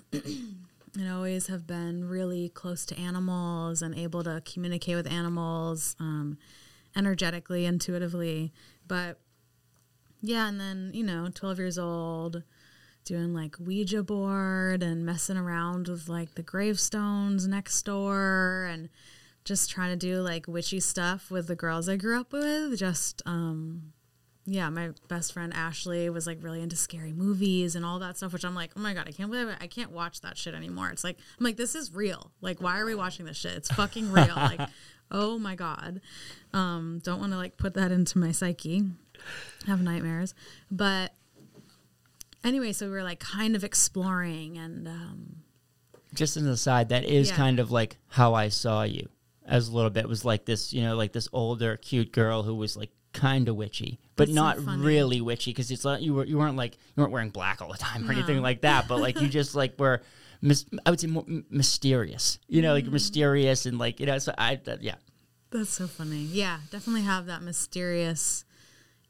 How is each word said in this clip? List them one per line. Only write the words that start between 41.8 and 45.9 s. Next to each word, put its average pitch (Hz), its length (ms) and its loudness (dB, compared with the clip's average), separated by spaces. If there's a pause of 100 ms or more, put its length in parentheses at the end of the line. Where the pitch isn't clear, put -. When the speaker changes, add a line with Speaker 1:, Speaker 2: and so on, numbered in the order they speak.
Speaker 1:
anyway, 247 280 0
so 202 160 -6
we 196 60 -6
were, 190 100 -6
like, 175 160 -8
kind 220 360 0
of 190 80 0
exploring 175 920 0
and, 165 300 -10
um, 165 480 -12 (800)